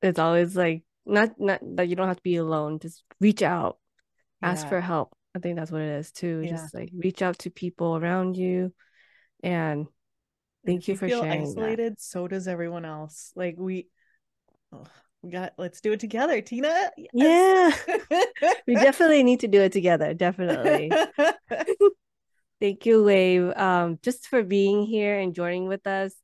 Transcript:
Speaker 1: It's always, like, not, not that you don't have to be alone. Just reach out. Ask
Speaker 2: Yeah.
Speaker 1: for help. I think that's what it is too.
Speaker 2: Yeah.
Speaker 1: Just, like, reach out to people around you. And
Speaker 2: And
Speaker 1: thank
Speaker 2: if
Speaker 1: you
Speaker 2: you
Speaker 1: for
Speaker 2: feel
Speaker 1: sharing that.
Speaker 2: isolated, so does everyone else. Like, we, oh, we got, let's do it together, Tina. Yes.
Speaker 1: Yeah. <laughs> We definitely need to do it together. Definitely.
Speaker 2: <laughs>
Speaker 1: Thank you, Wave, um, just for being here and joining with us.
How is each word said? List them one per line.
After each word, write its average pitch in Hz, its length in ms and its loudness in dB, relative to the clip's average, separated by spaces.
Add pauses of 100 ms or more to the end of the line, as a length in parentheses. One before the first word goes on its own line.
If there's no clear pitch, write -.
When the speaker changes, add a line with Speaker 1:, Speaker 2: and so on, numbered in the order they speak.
Speaker 1:
It's 180 160 0
always, 170 380 2
like, 165 280 -2 (220)
not, 214 320 0
not 196 220 -2 (160)
that 180 120 0
you 180 80 -4
don't 185 120 -2
have 180 100 -4
to - 40 -20
be 180 140 0
alone. 156 420 -4
Just 165 240 -18 (180)
reach 208 220 2
out. - 360 -2 (640)
Ask 180 240 -2
Speaker 2:
Yeah. - 40 -10
Speaker 1:
for 180 100 -2
help. 170 360 -6 (180)
I 180 60 -10
think 175 160 -6
that's 165 160 -8
what 156 100 -6
it 156 60 -6 (100)
is 151 140 -14
too. 165 280 -8
Speaker 2:
Yeah. 160 100 -8
Speaker 1:
Just, 160 240 -12
like, - 220 -12
reach 180 260 -4
out 175 180 -4
to 175 100 -10
people 170 460 -6
around 180 400 -4
you. 185 360 -4 (680)
And 160 380 -4
Speaker 2:
And 151 80 -10 (760)
Speaker 1:
thank 180 160 -2
Speaker 2:
if - 60 -8
Speaker 1:
you 196 60 -2
Speaker 2:
you 190 40 -12
Speaker 1:
for 196 100 -4
Speaker 2:
feel 240 140 -2
Speaker 1:
sharing 156 180 -4
that. 151 80 -6
Speaker 2:
isolated, 220 520 -6
so 180 280 -10
does 185 180 -8
everyone 170 380 -8
else. 156 500 -14
Like, 175 240 -6
we, 185 300 -8 (840)
oh, - 140 -20 (360)
we 175 80 -14
got, 180 280 -10
let's 175 220 -10
do 214 120 -2
it 214 80 -4
together, 240 420 -2
Tina. 311 480 -2 (220)
Yes. 349 760 6
Speaker 1:
Yeah. 349 400 0
<laughs> 359 380 0
We 240 100 4
definitely 277 480 6
need 247 160 4
to 233 80 -2
do 202 120 6
it 190 120 4
together. 170 420 2
Definitely. 175 760 0 (280)
Speaker 2:
<laughs> - 1400 -2
Speaker 1:
Thank 202 260 -4
you, 220 180 6
Wave, 185 520 4
um, 175 460 0
just - 260 -8
for 247 140 0
being 196 440 2
here 208 320 -2
and 185 160 -4
joining 175 340 -4
with 196 180 -8
us. 196 380 -6